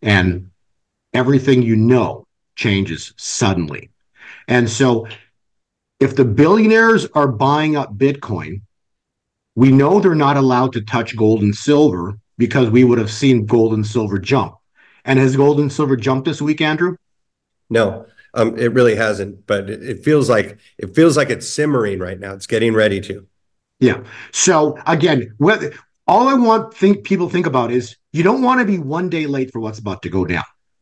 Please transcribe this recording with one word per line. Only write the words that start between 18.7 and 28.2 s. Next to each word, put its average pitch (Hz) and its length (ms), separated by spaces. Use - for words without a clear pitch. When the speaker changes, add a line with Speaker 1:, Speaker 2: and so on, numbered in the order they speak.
Speaker 2:
really 120 220
hasn't, 101 500
but 98 240
it, 107 120
it 123 220
feels 147 240
like, 107 300
it 95 180
feels 156 220
like 143 140
it's 110 180
simmering 120 520
right 90 200
now. 98 140
It's 98 120
getting 113 280
ready 104 280
to. - 240
Speaker 1:
Yeah. - 240
So 151 560
again, 151 520
what, 190 340
all 226 220
I 269 60
want 220 400
think 196 300
people 175 240
think 175 180
about 123 260
is 123 240
you 156 100